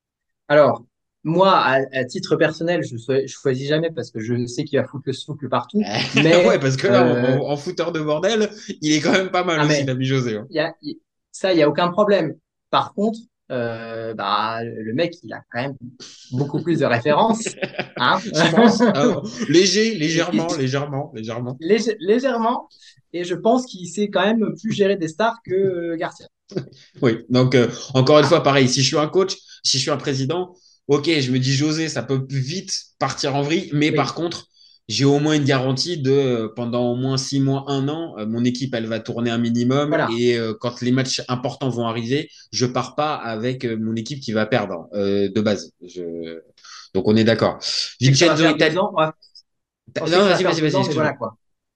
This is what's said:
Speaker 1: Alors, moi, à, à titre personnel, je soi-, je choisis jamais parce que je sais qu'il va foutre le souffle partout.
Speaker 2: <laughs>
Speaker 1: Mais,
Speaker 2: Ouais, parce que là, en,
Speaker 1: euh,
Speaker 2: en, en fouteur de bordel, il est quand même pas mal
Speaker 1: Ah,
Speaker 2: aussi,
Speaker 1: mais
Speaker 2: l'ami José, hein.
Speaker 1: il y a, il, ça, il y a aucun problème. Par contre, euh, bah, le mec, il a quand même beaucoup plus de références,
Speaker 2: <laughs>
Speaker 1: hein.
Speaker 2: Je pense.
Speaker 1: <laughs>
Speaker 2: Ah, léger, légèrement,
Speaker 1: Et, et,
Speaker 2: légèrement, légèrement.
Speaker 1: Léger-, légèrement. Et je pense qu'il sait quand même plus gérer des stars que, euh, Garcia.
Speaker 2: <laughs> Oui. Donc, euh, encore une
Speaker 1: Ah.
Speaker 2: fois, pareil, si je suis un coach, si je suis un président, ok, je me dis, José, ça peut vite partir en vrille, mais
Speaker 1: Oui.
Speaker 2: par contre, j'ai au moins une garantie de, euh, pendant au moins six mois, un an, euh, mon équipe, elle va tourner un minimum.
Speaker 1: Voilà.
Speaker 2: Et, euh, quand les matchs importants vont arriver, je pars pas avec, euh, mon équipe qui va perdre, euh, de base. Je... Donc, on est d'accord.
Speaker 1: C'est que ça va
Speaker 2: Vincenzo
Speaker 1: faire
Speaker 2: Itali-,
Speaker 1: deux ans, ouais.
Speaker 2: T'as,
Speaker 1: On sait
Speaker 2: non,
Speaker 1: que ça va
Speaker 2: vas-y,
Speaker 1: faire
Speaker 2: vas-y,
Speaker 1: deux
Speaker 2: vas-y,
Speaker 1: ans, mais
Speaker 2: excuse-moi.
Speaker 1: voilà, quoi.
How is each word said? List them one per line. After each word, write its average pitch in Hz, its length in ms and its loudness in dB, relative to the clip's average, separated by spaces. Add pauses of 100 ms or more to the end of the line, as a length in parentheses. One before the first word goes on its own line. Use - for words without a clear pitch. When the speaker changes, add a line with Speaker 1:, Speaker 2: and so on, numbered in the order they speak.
(480)
Speaker 1:
Alors, 147 360 4 (400)
moi, 180 320 4
à, 131 220 4 (140)
à 131 120 -2
titre 156 320 -4
personnel, 165 460 0
je - 140 -10
soi-, 135 300 -2
je 135 60 -12
choisis 135 360 -4
jamais 165 220 0
parce 165 200 -10
que 113 100 -10
je 120 260 -2
sais 123 180 -6
qu'il 143 140 -2
va 120 80 0
foutre 131 200 -12
le 135 60 -4
souffle - 360 -10
partout. 208 340 -2
Speaker 2:
<laughs> 127 320 -4
Speaker 1:
Mais, 160 220 6 (100)
Speaker 2:
Ouais, 185 120 4
parce 135 180 0
que 131 120 -2
là, 127 160 6
en, 120 120 2
Speaker 1:
euh, 131 240 2
Speaker 2:
en, 135 120 -4
en 147 40 -2
fouteur 170 360 -4
de 160 80 -2
bordel, 190 500 0 (300)
il 151 120 0
est 151 80 4
quand 175 120 2
même 190 180 2
pas 180 140 0
mal 165 160 0
Speaker 1:
Ah, 147 60 2
Speaker 2:
aussi, 147 180 2
Speaker 1:
mais - 0 -
Speaker 2:
l'ami 131 200 -2
José, 127 320 0
hein. 120 140 -10
Speaker 1:
il 160 60 -8
y 151 40 0
a, 160 220 -4
il, - 160 -12 (340)
ça, 190 200 0
il 170 60 4
y 151 40 6
a 147 60 6
aucun 175 200 2
problème. 175 460 2 (360)
Par - 240 -2
contre, 214 240 -2 (320)
euh, 113 640 -6
bah, 107 480 -2
le 110 320 -8
mec, 165 200 -2 (100)
il - 80 -14
a - 80 -10 (120)
quand 120 80 -6
même 139 140 -6 (580)
beaucoup 143 300 -2
plus 160 180 0
de 139 40 2
références, 151 600 2
Speaker 2:
<laughs> - 520 -8
Speaker 1:
hein. 143 280 2
Speaker 2:
Je 160 300 2
pense. 214 260 6
Speaker 1:
<laughs> 220 140 4
Speaker 2:
Ah, 180 260 2 (280)
léger, 196 480 4
légèrement, 165 540 0
Speaker 1:
Et, 175 40 -2
et, 160 40 -4
Speaker 2:
légèrement, 139 560 -4
légèrement. 117 460 -8
Speaker 1:
Léger-, 208 400 0
légèrement. 233 680 0 (440)
Et 175 120 -6
je 180 100 -6
pense 226 320 2
qu'il 180 220 -14
sait 208 200 -2
quand 185 160 0
même 208 360 0
plus 220 120 -6
gérer 196 240 2
des 165 120 -4
stars 220 360 -2
que, 180 80 -10
euh, 180 440 -2
Garcia. - 300 -8 (240)
Speaker 2:
<laughs> - 520 -12
Oui. 113 160 4 (100)
Donc, 127 260 4
euh, 120 140 6 (260)
encore 139 240 6
une 147 60 6
Speaker 1:
Ah. 143 40 2
Speaker 2:
fois, 160 140 4
pareil, 139 260 4
si 135 140 0
je 131 60 2
suis 160 100 -2
un 151 100 0
coach, 185 280 0 (280)
si - 140 0
je 131 40 -2
suis 160 80 -2
un 147 60 0
président, 151 580 -4 (340)
ok, 143 220 2 (100)
je 127 120 0
me 131 60 2
dis, 127 160 0
José, 156 340 0
ça 143 140 -6
peut 135 280 -2
vite 147 420 -6 (260)
partir 135 360 -4
en 143 80 0
vrille, 151 300 -2
mais 147 180 2
Speaker 1:
Oui. 151 60 0
Speaker 2:
par 139 180 -2
contre, 165 320 -8 (420)
j'ai 110 160 0
au 143 160 6
moins 151 140 2
une 147 100 2
garantie 135 540 0
de, 131 120 0
euh, 127 440 2
pendant 120 380 -2
au 120 40 -4
moins 131 200 -2
six 135 240 -2
mois, 135 280 0
un 139 200 -2
an, 160 300 -6
euh, 107 80 -6
mon 117 180 -2
équipe, 123 300 -2
elle 113 120 -4
va 113 140 -4
tourner 117 300 -4
un 117 80 -2
minimum. 120 500 0
Speaker 1:
Voilà. 151 200 0
Speaker 2:
Et, 120 280 2
euh, 113 220 -4
quand 120 220 -8
les 123 120 0
matchs 131 360 0
importants 127 400 -4
vont 117 180 -2
arriver, 120 440 -4 (220)
je 113 140 0
pars 123 300 -4
pas 151 180 -2
avec, 120 500 -6
euh, 117 140 -4
mon 110 160 -4
équipe 117 260 -8
qui 113 120 -8
va 107 140 0
perdre, 95 480 -4
euh, 101 360 0
de 107 100 0
base. 104 320 -2 (100)
Je... 85 580 -12 (540)
Donc, 95 140 -2
on 107 80 6
est 110 80 4
d'accord. 110 340 2 (420)
Speaker 1:
C'est 131 100 4
que 135 60 6
ça 175 120 6
va 151 60 4
Speaker 2:
Vincenzo 151 80 2
Speaker 1:
faire 156 140 4
Speaker 2:
Itali-, 156 180 2
Speaker 1:
deux 180 40 -2
ans, 208 160 -2
ouais. 156 120 2 (880)
Speaker 2:
T'as, - 80 -6
Speaker 1:
On 143 40 -4
sait 165 100 2
Speaker 2:
non, 196 60 6
Speaker 1:
que 202 60 6
ça - 20 -
va 175 40 4
Speaker 2:
vas-y, 185 80 2
Speaker 1:
faire 175 120 2
Speaker 2:
vas-y, 160 60 -2
Speaker 1:
deux - 20 -2
Speaker 2:
vas-y, 143 140 2
Speaker 1:
ans, 131 120 2
mais 151 60 -2
Speaker 2:
excuse-moi. - 0 -
Speaker 1:
voilà, 147 220 0
quoi. 113 200 -10 (400)